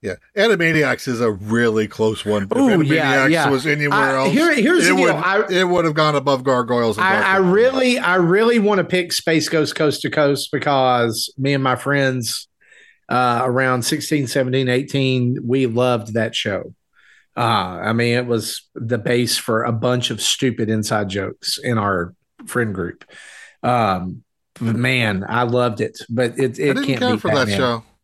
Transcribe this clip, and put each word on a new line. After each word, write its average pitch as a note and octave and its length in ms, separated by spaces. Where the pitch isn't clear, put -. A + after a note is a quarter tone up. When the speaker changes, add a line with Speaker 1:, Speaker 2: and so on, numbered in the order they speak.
Speaker 1:
Yeah. F#2+ 140
Animaniacs E3 680
is A#2+ 140
a A2+ 100
really A2 560
close A2 360
one. G#2 200
If G#3 140
Speaker 2:
Ooh, A#3 240
yeah, C#3 460
Speaker 1:
Animaniacs D#3 40
Speaker 2:
yeah. D#3+ 180
Speaker 1:
was C3+ 160
anywhere D3 340
Speaker 2:
I, C3+ 160
Speaker 1:
else, C3+ 160
Speaker 2:
here, D#4+ 220
here's C4+ 340
Speaker 1:
it F3+ 40
Speaker 2:
the F#3 60
deal. F3+ 80
Speaker 1:
would, - 0
Speaker 2:
I, F#3+ 360
Speaker 1:
it F#3 160
would F3 180
have D#3 100
gone D3+ 200
above C3+ 280
Gargoyles A#2+ 540
and F3+ 80
Speaker 2:
I, G3 140
I G3 40
Speaker 1:
Darkwing F#3+ 60
Duck. F3+ 80
Speaker 2:
really, B3+ 460
I F3 160
really G3+ 440
wanna G3+ 240
pick F3 280
Space D#3 380
Ghost D3+ 260
Coast G#2 280
to B2+ 60
Coast C#3+ 420
because B2+ 880
me C3+ 160
and C#3 100
my B2+ 120
friends, C3 720
uh, B2 340
around B2+ 400
sixteen, D3 440
seventeen, C3 420
eighteen, B2+ 760
we C3 220
loved A#2 480
that A2 220
show. - 380
Uh, A#2+ 60
I G#2+ 100
mean, A#2 240
it B2 80
was A#2 500
the A#2+ 220
base A#2+ 400
for A2+ 260
a A#2+ 80
bunch B2 400
of G#2+ 100
stupid A#2 480
inside G#2+ 400
jokes F#2+ 480
in A#2+ 200
our F#2 360
friend A#2 280
group. F#2 320
Um, G2+ 600
but A2+ 140
man, A#2 520
I A#2+ 160
loved A#2+ 380
it, - 180
but A#2+ 300
it, B2+ 200
it D3+ 120
Speaker 1:
I - 20
didn't C#4 120
Speaker 2:
can't B2+ 140
Speaker 1:
care B3 160
Speaker 2:
be - 40
Speaker 1:
for G3 100
that - 180
Speaker 2:
Batman. G2+ 100
Speaker 1:
show. A#2+ 260